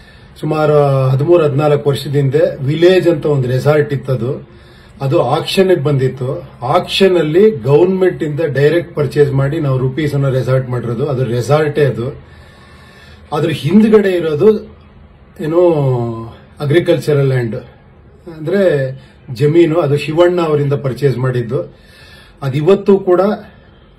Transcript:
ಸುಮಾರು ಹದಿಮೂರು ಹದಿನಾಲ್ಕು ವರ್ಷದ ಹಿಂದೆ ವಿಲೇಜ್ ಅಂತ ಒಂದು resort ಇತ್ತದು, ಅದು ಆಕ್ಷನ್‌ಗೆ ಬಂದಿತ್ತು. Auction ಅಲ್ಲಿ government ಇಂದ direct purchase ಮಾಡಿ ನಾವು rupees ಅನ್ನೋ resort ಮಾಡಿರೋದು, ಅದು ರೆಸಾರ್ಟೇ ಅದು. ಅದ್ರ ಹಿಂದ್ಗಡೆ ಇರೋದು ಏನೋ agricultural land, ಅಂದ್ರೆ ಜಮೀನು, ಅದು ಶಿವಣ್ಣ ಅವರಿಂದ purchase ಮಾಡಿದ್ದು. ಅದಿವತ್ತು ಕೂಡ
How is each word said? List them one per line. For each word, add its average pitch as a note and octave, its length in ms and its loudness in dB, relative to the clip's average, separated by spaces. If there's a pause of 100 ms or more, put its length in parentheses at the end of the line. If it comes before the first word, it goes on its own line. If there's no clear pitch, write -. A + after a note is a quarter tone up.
(400)
ಸುಮಾರು D3 680 0
ಹದಿಮೂರು D3+ 360 2
ಹದಿನಾಲ್ಕು D3 460 0
ವರ್ಷದ C3+ 260 -4
ಹಿಂದೆ C#3+ 480 0
ವಿಲೇಜ್ E3+ 440 2
ಅಂತ D#3 180 0
ಒಂದು C#3 220 0
resort C#3+ 440 0
ಇತ್ತದು, C3 580 -6 (500)
ಅದು C3+ 220 0
ಆಕ್ಷನ್‌ಗೆ D#3+ 580 0
ಬಂದಿತ್ತು. C3 840 -4
Auction F3+ 540 0
ಅಲ್ಲಿ E3+ 340 4
government E3 720 2
ಇಂದ D3 180 -6
direct D3+ 540 0
purchase C#3 380 0
ಮಾಡಿ C#3 280 -2
ನಾವು C3+ 180 -2
rupees C3 360 -4
ಅನ್ನೋ C#3 160 0
resort B2+ 400 0
ಮಾಡಿರೋದು, A#2+ 360 -4
ಅದು C3 180 -2
ರೆಸಾರ್ಟೇ C#3+ 600 0
ಅದು. A#2+ 400 -4 (1080)
ಅದ್ರ D#3 180 -2
ಹಿಂದ್ಗಡೆ G3 640 4
ಇರೋದು F3 520 0 (760)
ಏನೋ D#3 200 0 (1000)
agricultural D3 680 0
land, B2 280 -2 (800)
ಅಂದ್ರೆ D#3 540 0 (420)
ಜಮೀನು, D3+ 480 2
ಅದು D3 160 0
ಶಿವಣ್ಣ F3 440 2
ಅವರಿಂದ C#3+ 320 0
purchase C3 460 -2
ಮಾಡಿದ್ದು. B2+ 580 -4 (640)
ಅದಿವತ್ತು F3+ 560 0
ಕೂಡ F3+ 220 0 (800)